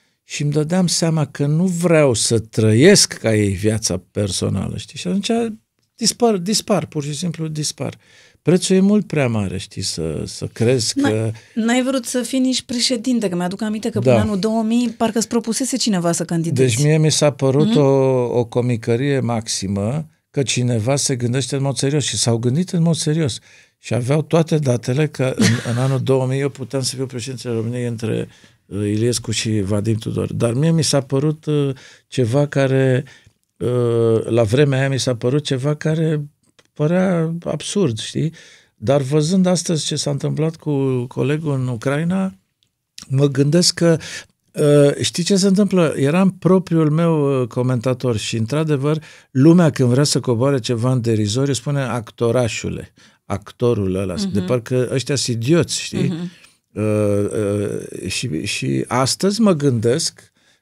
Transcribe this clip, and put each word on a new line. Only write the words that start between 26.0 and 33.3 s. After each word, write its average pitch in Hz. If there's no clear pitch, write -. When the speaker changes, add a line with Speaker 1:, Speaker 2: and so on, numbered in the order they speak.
Speaker 1:
două 131
mii 131
eu 139
puteam 135
să 127
fiu 131
președintele 123
României 120
între, 117
uh, -
Iliescu 110
și 110
Vadim 104
Tudor. 107
Dar 117
mie 156
mi 165
s-a 139
părut, 147
uh, 143
ceva 131
care, 135